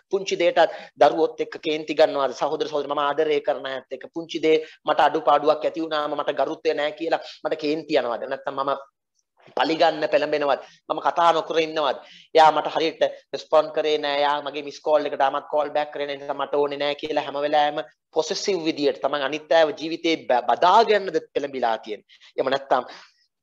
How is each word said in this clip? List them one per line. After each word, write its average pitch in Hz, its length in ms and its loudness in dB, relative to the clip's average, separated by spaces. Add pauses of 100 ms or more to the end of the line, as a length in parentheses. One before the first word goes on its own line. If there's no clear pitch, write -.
පුංචි 196 300 -4
දෙයටත් 175 380 4 (200)
දරුවොත් 160 480 2
එක්ක - 180 -10
කේන්ති 156 340 -4
ගන්නවාද 143 400 2
සහෝදර 147 340 -4
සහෝදරි 143 220 -4
මම 147 140 -2
ආදරය 147 380 0
කරන 139 260 -4
අයත් 131 260 -10
එක්ක 131 160 -12
පුංචි 165 300 -10
දේ 156 180 4 (220)
මට 151 220 0
අඩුපාඩුවක් 151 600 4
ඇති 160 220 -4
වුණාම 151 340 -4
මට 147 180 -2
ගරුත්වය 151 380 -2
නැහැ 147 240 -4
කියලා 160 240 -2 (180)
මට - 220 -4
කේන්ති 151 400 -2
යනවාද 117 240 -4
නැත්නම් 135 340 -8
මම 139 140 0 (760)
පලිගන්න 156 580 2
පෙළඹෙනවද 147 560 0 (220)
මම 156 180 -4
කතා 170 300 4
නොකර 165 280 0
ඉන්නවද 156 380 -2 (320)
එයා 156 220 8
මට 151 220 0
හරියට 151 280 0 (260)
රෙස්පොන්ඩ් 156 440 0
කරේ 151 260 0
නෑ 143 200 -2
එයා 143 220 2
මගේ 143 240 -8
මිස් 143 160 -14
කෝල් 151 260 2
එකට 139 180 -2
ආමත් 139 240 0
කෝල් 147 220 -2
බෑක් 147 220 -4
කරේ 143 160 -8
නෑ 139 120 -8
නිසා 143 180 -8
මට 139 180 -6
ඕනේ 143 260 0
නෑ 143 140 -2
කියලා 147 300 -4
හැම 139 140 -8
වෙලාවෙම 147 420 0 (260)
පොසෙසිව් 185 540 -2
විදියට 147 400 -2
තමන් 139 240 -2
අනිත් 151 260 -4
අයව 165 220 4
ජීවිතේ 165 440 -4
බ-, 123 260 0
බදා 180 380 4
ගන්නද 196 360 2 (100)
පෙළඹිලා 131 500 -2
තියෙන්නේ. - 420 -14 (100)
එහෙම 135 220 -2
නැත්නම් 135 340 0 (580)